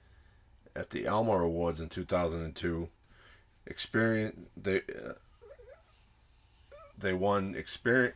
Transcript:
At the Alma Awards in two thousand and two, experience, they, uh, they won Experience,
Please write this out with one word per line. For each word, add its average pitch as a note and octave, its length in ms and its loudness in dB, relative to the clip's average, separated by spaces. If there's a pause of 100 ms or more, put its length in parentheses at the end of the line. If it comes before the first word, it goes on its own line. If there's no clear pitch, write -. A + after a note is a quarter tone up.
(760)
At - 140 -6
the - 180 -4
Alma G#2+ 300 4
Awards E2+ 420 2
in D#2+ 100 -6
two F2+ 140 -4
thousand E2+ 380 0
and D#2+ 140 -6
two, E2+ 340 -2 (800)
experience, A2 720 0 (180)
they, G2 200 2
uh, - 360 -6 (1800)
they G2 160 -4
won G2 400 0
Experience, A#2+ 640 0